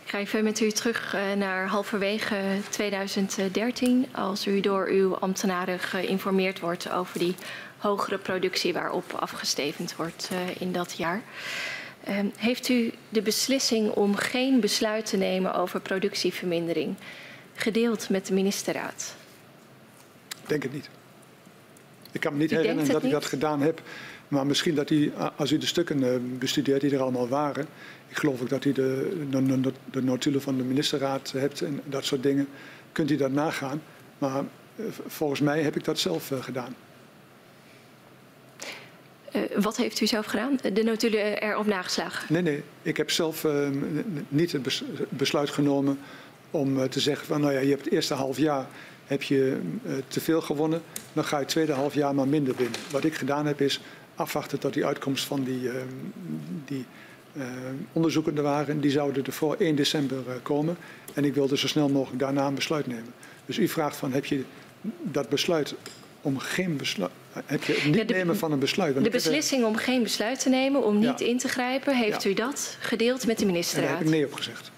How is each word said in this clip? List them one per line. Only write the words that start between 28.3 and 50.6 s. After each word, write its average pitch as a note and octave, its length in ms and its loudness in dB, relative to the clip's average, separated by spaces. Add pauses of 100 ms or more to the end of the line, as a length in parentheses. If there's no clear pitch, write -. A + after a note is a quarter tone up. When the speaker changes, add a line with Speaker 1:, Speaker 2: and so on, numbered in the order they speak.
Speaker 2:
ook B2 80 -2
dat C3 160 0
u C#3+ 60 4
de, C3+ 460 0 (120)
de, C3+ 320 4
de, C3 120 0 (180)
de C3 120 -2
notulen C3 380 2
van C3+ 160 -2
de B2+ 60 0
ministerraad C3+ 680 0
hebt C3+ 300 -2
en D3+ 240 -4
dat C3+ 200 -6
soort C3 180 0
dingen. C#3 240 4 (440)
Kunt D#3 200 0
u D#3 40 4
dat C3+ 160 2
nagaan. D3 500 -2 (360)
Maar, C3+ 200 -2 (380)
eh, A3 140 -8
v-, - 100 -12 (140)
volgens C#3+ 260 -2
mij D3 220 2
heb D3+ 140 0
ik - 80 -2
dat D#3 160 -2
zelf, E3 320 -2
eh, B2+ 120 -4
gedaan. B2+ 320 -8 (2500)
Speaker 1:
Eh, G#3 100 0 (140)
wat G#3+ 220 2
heeft A3 240 0
u A3 60 4
zelf G#3+ 180 0
gedaan? B3+ 320 0 (160)
De A3 100 4
notulen G#3+ 580 2
erop G#3+ 240 0
nageslagen? F3+ 680 -2
Speaker 2:
Nee, E3+ 80 4
nee. D3+ 220 0 (180)
Ik D#3+ 160 -2
heb D3+ 140 0
zelf, D#3+ 320 0
eh, D#3 80 4
n-, C#3+ 520 0 (120)
n-, C#3+ 140 -6
niet D#3+ 220 2
het C3+ 120 -2
bes-, C3 200 -2 (260)
besluit C#3+ 400 0
genomen C#3 500 2 (520)
om, C3+ 300 2
eh, C3 80 2
te C#3+ 100 -2
zeggen - 280 0
van, D3+ 140 0
"Nou C#3+ 120 4
ja, C3+ 60 2
je C#3 100 4
hebt C#3 160 2
het - 80 0
eerste D#3 200 2
half C3+ 240 -2
jaar C#3 280 2 (400)
heb C#3 180 -2
je, C3+ 340 4 (280)
eh, E3 60 -4 (160)
te - 140 -4
veel D#3+ 200 2
gewonnen, D#3 400 0 (320)